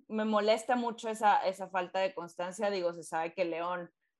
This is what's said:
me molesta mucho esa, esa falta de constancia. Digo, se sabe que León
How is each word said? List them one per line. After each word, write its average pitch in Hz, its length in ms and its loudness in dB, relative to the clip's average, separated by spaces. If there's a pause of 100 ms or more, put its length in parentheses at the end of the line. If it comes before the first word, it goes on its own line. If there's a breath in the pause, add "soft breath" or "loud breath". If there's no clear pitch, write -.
me 214 180 -2
molesta 220 500 2
mucho 233 340 -2
esa, 214 360 4
esa 185 240 -2
falta 185 300 -2
de 190 140 0
constancia. 180 560 -4
Digo, 175 240 0
se 170 100 -12
sabe 165 300 -4
que 185 120 0
León 170 440 -4 (300)